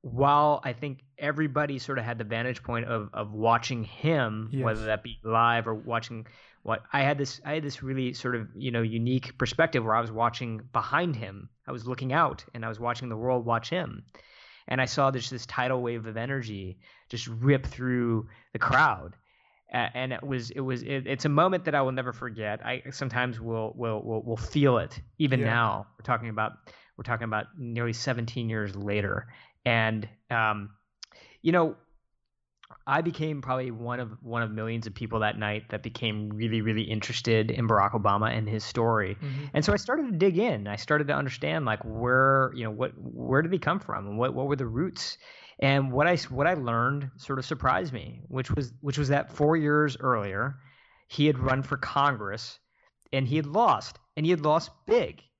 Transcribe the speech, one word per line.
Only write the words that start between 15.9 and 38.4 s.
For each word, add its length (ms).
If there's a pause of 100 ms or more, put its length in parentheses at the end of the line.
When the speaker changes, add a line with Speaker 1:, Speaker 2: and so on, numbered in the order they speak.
Speaker 1:
of 100
energy 640 (300)
just 180
rip 400
through 640 (240)
the 80
crowd. 540 (580)
A-, 240
and 160
it 120
was, 280
it 80
was, 240
it, 240
it's 160
a 40
moment 360
that 100
I 80
will 80
never 220
forget. 520
I 180 (100)
sometimes 480
will, 360
will, 280
will, 180
will 140
feel 420
it 220 (180)
even 220
Speaker 2:
Yeah. 60
Speaker 1:
now. 400 (120)
We're 60
talking 240
about, 240 (440)
we're 60
talking 220
about 220 (120)
nearly 340
seventeen 560
years 280
later. 500 (380)
And, 440 (220)
um, 400 (680)
you 100
know, 240 (1120)
I 140
became 420
probably 280
one 300
of, 100 (120)
one 200
of 80
millions 380
of 60
people 260
that 180
night 320
that 140
became 460
really, 320
really 200
interested 720
in 160
Barack 240
Obama 440
and 120